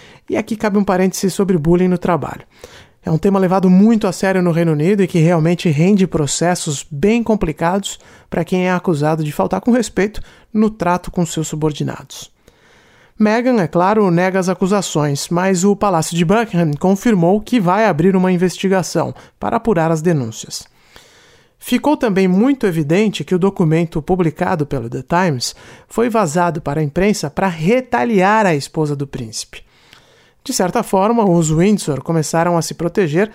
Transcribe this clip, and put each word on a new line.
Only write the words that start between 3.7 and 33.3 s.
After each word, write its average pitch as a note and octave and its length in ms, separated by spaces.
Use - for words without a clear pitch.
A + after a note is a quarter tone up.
a F#3 60
sério F#3+ 320
no F3 80
Reino E3 220
Unido F3 280
e F#3 60
que F#3 100
realmente E3 520
rende F#3 360
processos D#3+ 840
bem G#3 320
complicados F#3+ 720
pra E3+ 160
quem F#3 220
é F#3 40
acusado D#3+ 520
de D3+ 80
faltar - 280
com A#3+ 120
respeito G#3+ 500
no G#3+ 160
trato F3+ 400
com F3+ 160
seus D#3+ 220
subordinados. D3+ 840
Meghan, A#3 420
é E3 80
claro, F#3+ 440
nega F#3 260
as F3+ 100
acusações, F3 840
mas F3+ 340
o G3+ 120
Palácio F3+ 400
de E3+ 80
Buckingham F3 560
confirmou G3 600
que B3 180
vai G3 280
abrir F3+ 280
uma F#3 160
investigação F3 840
para - 180
apurar E3+ 320
as D#3+ 140
denúncias. C#3+ 640
Ficou C#4+ 400
também F#3+ 300
muito A3+ 400
evidente E3 560
que F3+ 120
o F3+ 40
documento E3+ 640
publicado F3 640
pelo A#2+ 240
The C3 140
Times E3 520
foi A3+ 200
vazado F3 540
para C#3+ 200
a - 20
imprensa F3 480
para G3+ 160
retaliar G#3+ 1000
a F3 100
esposa D3 400
do C#3 120
príncipe. - 560
De - 100
certa F#3+ 280
forma, G#3+ 420
os E3+ 280
Windsor E3 500
começaram E3 560
a D#3+ 60
se - 100
proteger E3+ 600